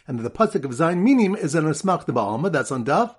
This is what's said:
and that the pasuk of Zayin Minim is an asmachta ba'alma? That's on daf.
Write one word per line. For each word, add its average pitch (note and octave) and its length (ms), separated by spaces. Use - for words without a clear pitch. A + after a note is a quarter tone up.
and B2+ 100
that A2+ 60
the A#2+ 80
pasuk G#3+ 340
of C3 60
Zayin E3+ 320
Minim A3 320
is F3+ 180
an D#3+ 120
asmachta D#3+ 400
ba'alma? A#2+ 460
That's C3+ 200
on B2+ 120
daf. E3 360